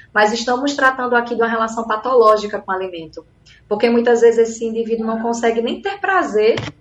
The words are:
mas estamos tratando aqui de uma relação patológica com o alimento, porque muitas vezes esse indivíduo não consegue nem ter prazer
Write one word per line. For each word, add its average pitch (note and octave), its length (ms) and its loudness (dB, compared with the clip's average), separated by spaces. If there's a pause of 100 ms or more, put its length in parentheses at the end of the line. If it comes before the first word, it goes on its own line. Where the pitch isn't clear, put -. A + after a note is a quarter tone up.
(140)
mas G#3+ 200 4
estamos B3 420 -2
tratando B3+ 400 0
aqui A#3+ 180 -2
de A3+ 80 0
uma A3+ 80 2
relação A3+ 380 -4
patológica G#3+ 720 2
com G3 120 -8
o F#3+ 40 -2
alimento, E3+ 500 -10 (440)
porque G#3+ 200 0
muitas A#3 300 2
vezes A3+ 300 4
esse A#3 160 -8
indivíduo A3 420 -4
não A3+ 140 -4
consegue A#3 400 -2
nem B3+ 200 -6
ter G4 180 -6
prazer C#4+ 600 0 (220)